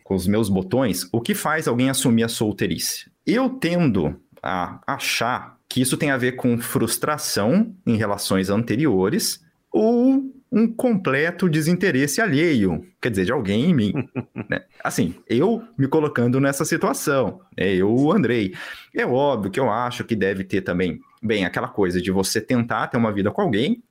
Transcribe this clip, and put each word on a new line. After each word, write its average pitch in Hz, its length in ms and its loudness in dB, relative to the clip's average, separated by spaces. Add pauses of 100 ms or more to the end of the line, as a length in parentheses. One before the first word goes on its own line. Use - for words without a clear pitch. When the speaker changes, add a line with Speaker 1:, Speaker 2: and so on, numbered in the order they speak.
Speaker 1:
com - 120 -2
os 92 120 0
meus 104 220 2
botões, 98 640 0
o 117 80 0
que 202 140 -2
faz 156 340 -2
alguém 127 220 2
assumir 117 340 2
a 113 40 0
solteirice? - 840 -4 (160)
Eu 240 240 2
tendo 135 680 0 (240)
a 90 440 -6
achar 123 680 -4 (120)
que 127 140 0
isso - 160 0
tem 147 120 0
a 135 60 2
ver 123 160 0
com 123 240 0
frustração 131 1200 0 (120)
em 117 100 2
relações 101 520 0
anteriores 110 960 0 (260)
ou 240 540 4 (260)
um 220 160 4
completo 185 840 0
desinteresse 156 760 2
alheio, 135 640 2 (160)
quer 123 80 -2
dizer, 95 160 0
de 101 60 0
alguém 113 340 0
em 180 80 4
mim, 104 180 2
Speaker 2:
<laughs> - 560 -8
Speaker 1:
né? - 140 -4 (200)
Assim, 90 320 -2 (140)
eu 202 340 2 (140)
me 139 100 2
colocando 135 540 2
nessa 139 240 0
situação, 147 760 0 (160)
né? 95 180 2
Eu, 98 200 4
o 143 160 4
Andrei. 117 440 0 (400)
É 233 120 -2
óbvio 139 440 0
que 131 100 -4
eu 131 100 2
acho 120 340 -4
que 113 120 -2
deve 95 280 0
ter 95 180 -2
também, 87 380 -2 (220)
bem, 104 220 0
aquela 120 240 -4
coisa 92 320 0
de 92 100 0
você 95 300 0
tentar 117 460 -2
ter - 100 -8
uma 113 160 2
vida 101 180 0
com 202 120 -2
alguém, 147 480 0